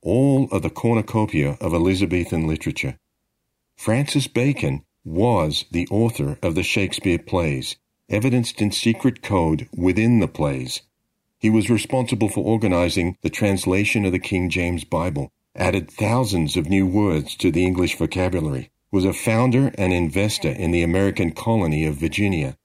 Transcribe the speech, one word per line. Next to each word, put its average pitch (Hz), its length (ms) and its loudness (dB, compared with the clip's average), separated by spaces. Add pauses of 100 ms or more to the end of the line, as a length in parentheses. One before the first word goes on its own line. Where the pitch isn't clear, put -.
all 135 500 2
of - 100 0
the 80 80 -2
cornucopia 107 920 0
of 85 120 -2
Elizabethan 87 720 0
literature. 78 500 -4 (800)
Francis 135 520 0
Bacon 117 560 -2 (200)
was 82 680 0
the 87 180 -2
author 95 540 0
of 82 120 0
the 87 80 0
Shakespeare 92 540 0
plays, 78 600 -4 (320)
evidenced 117 520 0
in 104 100 2
secret 117 520 0
code 82 500 0
within 107 460 4
the 85 80 2
plays, 69 540 -4 (580)
he 110 100 2
was 110 200 4
responsible 113 600 0
for 95 140 -4
organizing 90 760 0
the 82 80 -2
translation 98 760 0
of 90 60 0
the 92 80 0
King 90 300 -2
James 87 340 -2
Bible, 82 480 -4 (240)
added 92 340 -2
thousands 104 680 0
of 82 120 -2
new 95 160 4
words 92 520 0
to 90 140 2
the 90 140 2
English 90 320 0
vocabulary, 82 720 -2 (200)
was 95 140 2
a 95 80 0
founder 123 640 2
and 92 160 2
investor 87 560 0
in 85 220 -2
the 87 120 2
American 90 480 0
colony 82 540 0
of 76 100 -2
Virginia, 80 680 -2